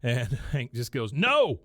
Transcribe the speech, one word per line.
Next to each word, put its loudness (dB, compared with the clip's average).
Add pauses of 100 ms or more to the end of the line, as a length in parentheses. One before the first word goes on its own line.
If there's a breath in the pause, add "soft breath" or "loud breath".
And 0
<laughs> -4
Hank -2
just -6
goes, -2
No! 2